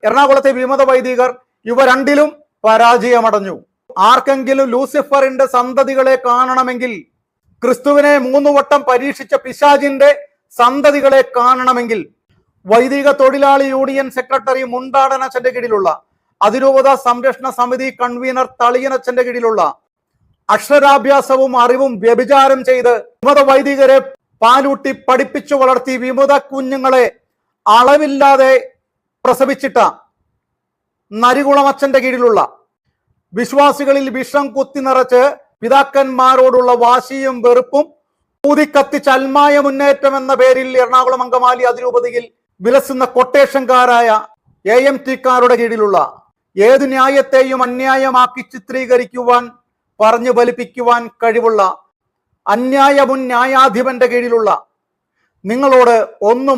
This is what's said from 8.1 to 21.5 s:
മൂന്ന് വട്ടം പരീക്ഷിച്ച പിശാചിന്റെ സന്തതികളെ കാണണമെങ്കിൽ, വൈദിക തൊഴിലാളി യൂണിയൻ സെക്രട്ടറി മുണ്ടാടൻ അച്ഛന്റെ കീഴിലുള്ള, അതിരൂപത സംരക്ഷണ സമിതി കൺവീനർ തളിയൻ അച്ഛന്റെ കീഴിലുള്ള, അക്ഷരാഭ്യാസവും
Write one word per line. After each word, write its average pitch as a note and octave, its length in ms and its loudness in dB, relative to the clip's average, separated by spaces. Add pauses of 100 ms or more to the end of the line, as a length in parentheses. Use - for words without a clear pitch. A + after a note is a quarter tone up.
മൂന്ന് C#4+ 300 0
വട്ടം C#4 320 0
പരീക്ഷിച്ച C4 460 -4 (100)
പിശാചിന്റെ C#4 680 2 (480)
സന്തതികളെ C4+ 600 2 (160)
കാണണമെങ്കിൽ, B3 640 0 (680)
വൈദിക C4 420 2 (120)
തൊഴിലാളി C#4 520 2
യൂണിയൻ C4+ 340 -4 (100)
സെക്രട്ടറി C4 460 -4 (100)
മുണ്ടാടൻ C4 540 -2
അച്ഛന്റെ B3+ 280 -4
കീഴിലുള്ള, A3 340 -4 (520)
അതിരൂപത C4 480 2 (180)
സംരക്ഷണ B3+ 420 -4 (100)
സമിതി B3+ 300 -4 (120)
കൺവീനർ B3 460 -4 (140)
തളിയൻ B3 360 0
അച്ഛന്റെ B3+ 300 -4
കീഴിലുള്ള, A#3 360 -2 (840)
അക്ഷരാഭ്യാസവും C4+ 1040 2 (100)